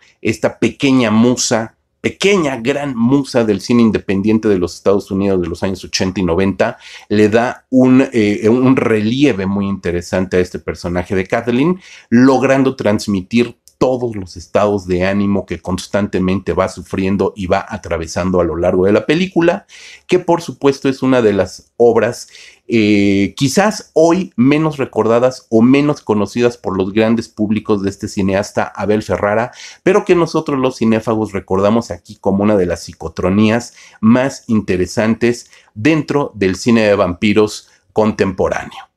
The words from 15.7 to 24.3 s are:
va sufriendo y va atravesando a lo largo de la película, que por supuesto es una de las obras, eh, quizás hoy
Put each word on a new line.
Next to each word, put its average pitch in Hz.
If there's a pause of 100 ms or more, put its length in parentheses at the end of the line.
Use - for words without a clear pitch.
va 92
sufriendo 95
y 95
va 95
atravesando 87
a 87
lo 80
largo 87
de 101
la 107
película, 175 (420)
que 180
por 170
supuesto 139
es 135
una 131
de 104
las -
obras, 117 (400)
eh, 101
quizás 196
hoy 170